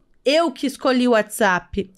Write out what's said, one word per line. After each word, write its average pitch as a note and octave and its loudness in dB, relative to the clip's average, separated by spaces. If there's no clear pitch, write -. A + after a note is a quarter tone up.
eu D4+ 2
que - -6
escolhi B3+ 0
o B3 2
WhatsApp. G3+ -2